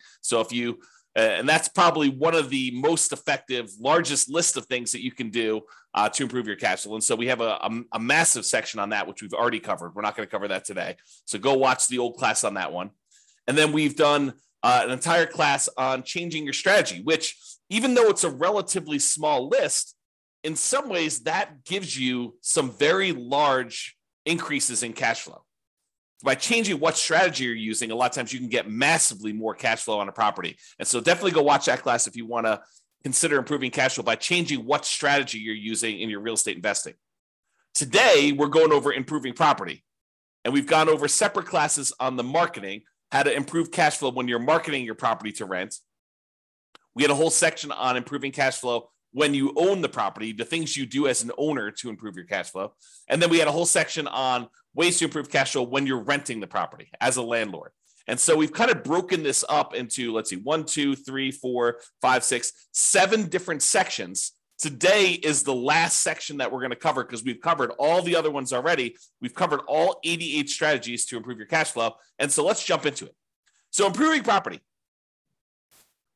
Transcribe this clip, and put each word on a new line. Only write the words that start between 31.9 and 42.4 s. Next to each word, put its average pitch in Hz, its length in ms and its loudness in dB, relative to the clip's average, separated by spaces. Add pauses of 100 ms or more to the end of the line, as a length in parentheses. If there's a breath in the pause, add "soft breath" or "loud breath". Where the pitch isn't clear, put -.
if - 80 -14
you 117 120 -12
wanna 113 340 -2 (420 soft breath)
consider 143 360 0
improving 135 320 -2
cash 131 240 2
flow 117 100 -6
by 113 120 2
changing 147 500 -2
what 135 180 0
strategy 143 540 0
you're 110 160 -6
using 107 460 -4
in 110 100 -6
your 101 100 -6
real 113 140 -6
estate 107 220 -2
investing. 95 400 -4 (760)
Today, 147 640 6
we're 143 120 2
going 156 260 6
over 143 180 2
improving 131 400 -4
property. 120 520 0 (600)
And 120 80 0
we've 139 140 2
gone 156 240 4
over 147 180 2
separate 202 380 0
classes 147 520 0
on 127 180 -2
the 123 80 -2
marketing, 123 580 -2 (300)